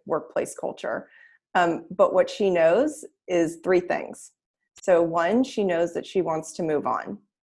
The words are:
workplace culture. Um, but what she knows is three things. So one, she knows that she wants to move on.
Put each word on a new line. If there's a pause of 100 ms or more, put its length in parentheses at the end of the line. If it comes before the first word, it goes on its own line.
workplace
culture. (480)
Um,
but
what
she
knows (220)
is
three
things. (500)
So
one,
she
knows
that
she
wants
to
move
on. (260)